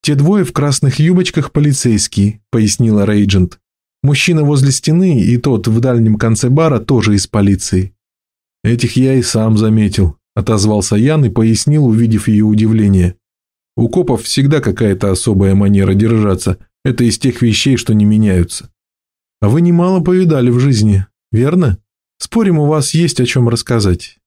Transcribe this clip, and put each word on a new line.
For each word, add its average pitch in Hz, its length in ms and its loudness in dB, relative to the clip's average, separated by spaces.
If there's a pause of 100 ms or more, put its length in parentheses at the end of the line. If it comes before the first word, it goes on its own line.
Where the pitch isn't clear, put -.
«Те 147 140 -2
двое 170 300 2
в - 80 -10
красных 139 460 -2
юбочках 175 520 0
полицейские», 113 960 0
пояснила 110 560 0
Рейджент. 101 540 0 (440)
«Мужчина 151 400 0
возле 139 280 2
стены 160 500 0
и 117 160 0
тот 117 300 -2
в 110 140 0
дальнем 117 340 2
конце 113 340 -2
бара 147 300 2
тоже 107 360 0
из 95 120 -2
полиции». 98 640 -2 (720)
«Этих 120 320 -2
я 131 200 2
и 127 60 2
сам 110 360 0
заметил», 107 600 0 (180)
отозвался 104 600 -2
Ян 143 280 2
и 107 40 0
пояснил, 113 560 0
увидев 113 420 0
ее 107 180 2
удивление. 104 680 2 (600)
«У 117 140 -2
копов 135 340 -2
всегда 143 380 0
какая-то 101 500 -2
особая 98 440 0
манера 98 380 2
держаться. 104 640 0 (240)
Это 123 200 -2
из 117 140 0
тех - 240 -2
вещей, 120 360 0
что 113 160 -2
не 107 120 2
меняются». 104 680 0 (680)
«А 104 80 0
вы 147 120 2
немало 175 400 2
повидали 156 480 0
в 123 100 0
жизни, 107 460 2 (260)
верно? 135 460 0 (420)
Спорим, 196 400 0
у 147 80 0
вас 151 260 -2
есть 170 260 -2
о 123 60 2
чем 120 240 0
рассказать». 107 760 -2